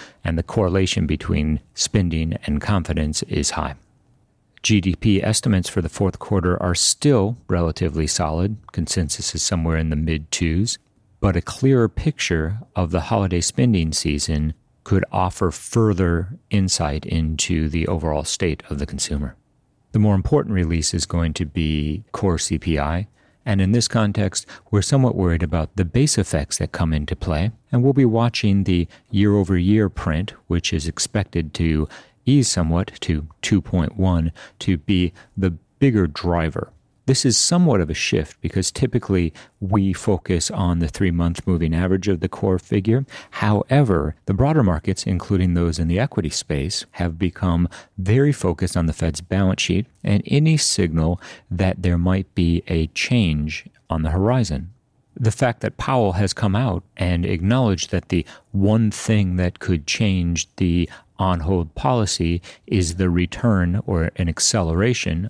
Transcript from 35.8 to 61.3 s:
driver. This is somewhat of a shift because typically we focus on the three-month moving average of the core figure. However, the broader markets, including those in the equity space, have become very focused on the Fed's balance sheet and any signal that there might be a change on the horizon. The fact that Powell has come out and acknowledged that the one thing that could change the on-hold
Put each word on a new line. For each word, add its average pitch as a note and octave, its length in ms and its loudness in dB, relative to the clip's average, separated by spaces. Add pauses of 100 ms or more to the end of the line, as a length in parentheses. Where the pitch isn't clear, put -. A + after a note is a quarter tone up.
driver. D#2+ 640 -2 (360)
This C3 180 2
is A#2+ 140 2
somewhat E3+ 420 4
of D#2 80 0
a D#2+ 60 -6
shift - 480 -2
because F#2 280 -2
typically F#2+ 640 0 (280)
we G2 340 0
focus F2+ 560 -2
on E2+ 280 0
the E2+ 100 0
three-month E2+ 580 -2
moving E2 280 0
average F#2 320 0
of F#2 140 0
the F#2 80 -2
core F#2+ 300 0
figure. A2 480 0 (240)
However, G#2 840 2 (120)
the G2 80 0
broader C#3+ 280 2
markets, F2+ 420 0
including F2+ 500 0
those E2+ 240 0
in D#2+ 100 0
the F2 100 0
equity G#2+ 300 0
space, - 600 -4
have E2+ 280 -4
become F2 480 0 (300)
very A#2 340 4
focused F2+ 460 -2
on F2 80 2
the D#2+ 80 0
Fed's E2 300 -4
balance F#2 400 0
sheet F#2 240 0 (180)
and G2+ 220 2
any D#3 320 2
signal E2 600 0 (320)
that F#2 320 0
there F2+ 140 2
might F#2 380 0
be E2+ 320 2
a D#2+ 220 0
change D#2 800 -2 (220)
on D#2+ 140 -2
the D#2+ 80 0
horizon. F#2+ 600 0 (460)
The A2 160 0
fact B2 300 0
that G#2+ 160 -6
Powell A#2+ 340 0
has F#2+ 220 0
come G2 200 0
out G#2 300 -2 (140)
and F2+ 260 0
acknowledged G2 640 0
that F2+ 200 -4
the E2+ 160 0 (260)
one G#2+ 380 2
thing G2 460 0
that F2+ 240 -2
could E2 260 -2
change F2+ 600 0 (100)
the F2 340 0 (300)
on-hold F2 540 0